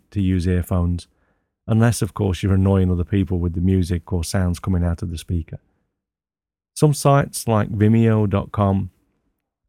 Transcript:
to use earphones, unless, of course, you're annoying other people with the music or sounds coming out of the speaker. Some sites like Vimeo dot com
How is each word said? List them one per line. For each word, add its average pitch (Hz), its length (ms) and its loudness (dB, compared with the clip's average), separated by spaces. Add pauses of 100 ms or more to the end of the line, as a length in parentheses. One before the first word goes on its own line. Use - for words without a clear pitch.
(120)
to 104 100 -2
use 92 240 0
earphones, 87 640 -2 (580)
unless, 113 380 2
of 98 100 -6
course, 98 300 -2
you're 98 100 2
annoying 95 380 2
other 87 120 0
people 95 360 -2
with 87 160 -4
the 87 60 -4
music 90 520 0
or 85 100 -2
sounds 90 360 -2
coming 90 240 -2
out 85 180 -2
of 92 80 -6
the 82 80 -10
speaker. - 400 -6 (1160)
Some 151 180 2
sites - 540 0
like 107 240 0
Vimeo 110 580 2
dot 98 220 -2
com 98 400 0 (760)